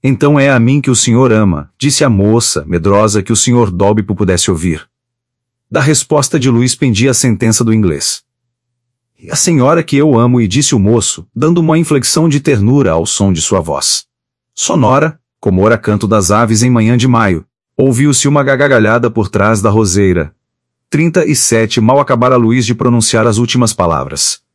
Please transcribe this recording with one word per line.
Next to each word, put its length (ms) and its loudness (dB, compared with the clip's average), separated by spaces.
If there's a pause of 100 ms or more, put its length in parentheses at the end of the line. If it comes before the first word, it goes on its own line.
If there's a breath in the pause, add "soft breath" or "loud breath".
"Então 360 2
é 120 2
a 80 2
mim 200 2
que 120 -2
o 40 2
senhor 360 2
ama", 480 0
disse 240 -2
a 60 2
moça, 580 0
medrosa 560 0
que 100 -4
o 20 2
senhor 360 0
Dolby 320 0
pudesse 480 -2
ouvir. 360 -4 (840)
Da 100 -2
resposta 580 -2
de 120 0
Luís 240 0
pendia 340 0
a 60 0
sentença 480 0
do 100 0
inglês. 480 -2 (960)
"E 140 -16
a 40 -6
senhora 460 2
que 160 -2
eu 220 2
amo", 200 2
e 80 0
disse 280 -2
o 40 2
moço, 460 0 (100)
dando 220 0
uma 220 2
inflexão 500 0
de 100 0
ternura 520 0
ao 160 -2
som 260 -2
de 80 -4
sua 180 -2
voz. 460 -4 (480)
Sonora, 680 -2 (200)
como 240 0
ora 140 2
canto 300 -2
das 220 0
aves 320 0
em 80 0
manhã 260 2
de 120 0
maio, 360 0 (320)
ouviu-se 520 0
uma 160 2
gargalhada 680 2
por 200 -2
trás 320 0
da 80 0
roseira. 680 0 (540)
Trinta 360 0
e 100 0
sete. 460 0
Mal 180 2
acabara 360 0
Luís 300 0
de 100 -2
pronunciar 500 0
as 120 0
últimas 360 0
palavras. 680 -4 (140)